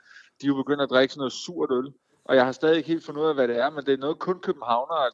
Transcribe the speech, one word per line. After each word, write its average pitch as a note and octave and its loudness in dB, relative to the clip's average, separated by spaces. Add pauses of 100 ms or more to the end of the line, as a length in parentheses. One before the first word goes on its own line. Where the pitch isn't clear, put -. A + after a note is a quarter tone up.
(400)
de C3+ -4
er - 2
jo C#3 2
begyndt C#3+ -2
at C3 -2
drikke C3 4
sådan D3 -12
noget B2+ -4
surt D#3 -6
øl. C3 -2 (360)
Og C3+ 4
jeg B2 8
har C3 0
stadig D#3+ 2
ikke D#3 -4
helt E3 -2
fundet D3+ -6
ud D#3+ 2
af, D#3 2
hvad C3 2
det A#2+ 0
er, C3+ 2
men C#3+ -8
det C#3 4
er C3 -2
noget, D3+ -4
kun F#3 -4
københavnere C3 -2